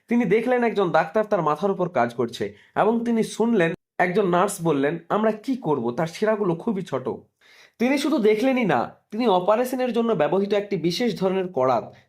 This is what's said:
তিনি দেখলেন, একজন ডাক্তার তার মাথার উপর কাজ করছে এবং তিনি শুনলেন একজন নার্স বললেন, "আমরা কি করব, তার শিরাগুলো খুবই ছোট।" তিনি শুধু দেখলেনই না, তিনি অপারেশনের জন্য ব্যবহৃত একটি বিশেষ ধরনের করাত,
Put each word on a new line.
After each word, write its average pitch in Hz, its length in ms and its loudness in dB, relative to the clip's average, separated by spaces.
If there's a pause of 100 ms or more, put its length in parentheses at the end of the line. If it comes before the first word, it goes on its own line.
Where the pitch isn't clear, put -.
তিনি 240 180 2
দেখলেন, 233 380 2
একজন 196 280 0
ডাক্তার 165 340 2
তার 208 160 0
মাথার 156 300 0
উপর 175 180 -2
কাজ 120 240 0
করছে 113 400 -4 (220)
এবং 226 300 2
তিনি 226 180 0
শুনলেন 202 500 0 (240)
একজন 185 320 0
নার্স 190 340 2
বললেন, 151 360 0 (100)
"আমরা 214 220 0
কি 214 240 -6
করব, 123 360 -2
তার 160 160 -4
শিরাগুলো 208 480 -2
খুবই 190 260 -4
ছোট।" 123 280 -6 (720)
তিনি 262 180 2
শুধু 294 200 0
দেখলেনই 226 480 2
না, 127 300 0 (160)
তিনি 226 160 -2
অপারেশনের 226 680 2
জন্য 233 200 0
ব্যবহৃত 185 400 0
একটি 202 240 -2
বিশেষ 175 420 -2
ধরনের 185 280 0
করাত, 127 460 0 (160)